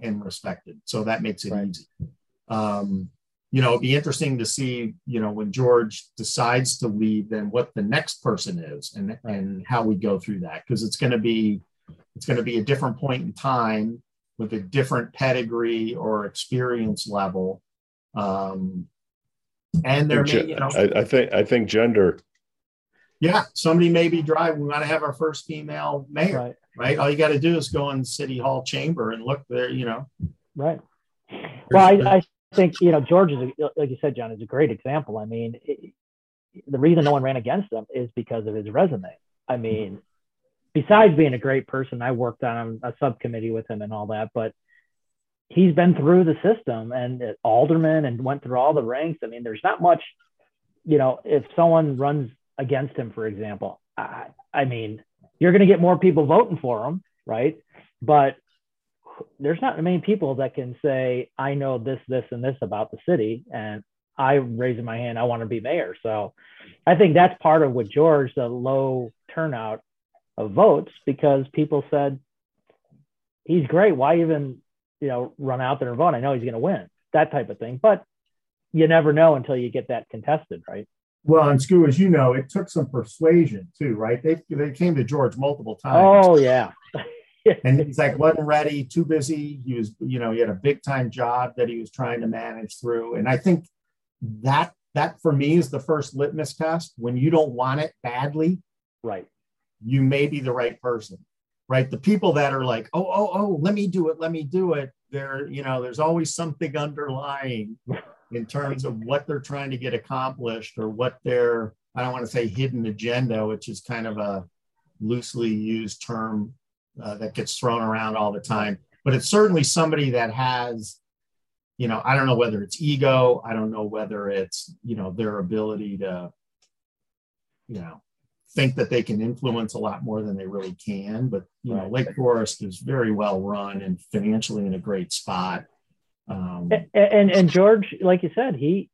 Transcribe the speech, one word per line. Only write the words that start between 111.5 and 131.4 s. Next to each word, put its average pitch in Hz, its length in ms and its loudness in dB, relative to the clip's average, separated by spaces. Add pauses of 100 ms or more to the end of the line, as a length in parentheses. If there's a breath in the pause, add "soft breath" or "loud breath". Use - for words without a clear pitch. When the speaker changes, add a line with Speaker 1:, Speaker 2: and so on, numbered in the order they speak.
Speaker 1:
I 123 80 -6
don't 127 100 -4
wanna 123 140 -8
say 117 200 -4
hidden 120 380 -4
agenda, 110 640 -2
which 107 240 -8
is - 100 -12
kind 117 260 -8
of 107 120 -8
a 98 260 -6 (560)
loosely 117 480 -4
used 107 580 -4
term, 113 460 -6 (480)
uh, 107 140 -10
that 107 180 -10
gets - 240 -8
thrown 117 240 -2
around 110 360 -4
all 104 160 -2
the 101 80 -8
time. 104 360 -4 (280)
But 131 100 2
it's - 140 -2
certainly 208 340 4
somebody 156 480 0
that 117 220 0
has, 123 640 -4 (800)
you 127 80 -4
know, 110 180 -2
I 131 120 2
don't 135 100 2
know 127 80 2
whether 113 260 0
it's 101 220 -10
ego, 131 640 4
I 117 60 -8
don't 110 180 -2
know 110 140 -6
whether 104 440 -6
it's, 98 540 -6
you 120 140 -8
know, 95 160 -8
their 104 260 -4
ability 104 600 -4
to, 90 340 -8 (1400)
you 104 120 -12
know, 82 220 -16 (480)
think 131 260 0
that 127 140 -2
they 120 120 2
can 107 180 -4
influence 117 540 -4
a 117 40 -8
lot 104 240 -6
more 107 200 -6
than 104 140 -6
they 95 100 -12
really 95 280 -10
can. 104 540 -8
But, 104 160 -6 (180)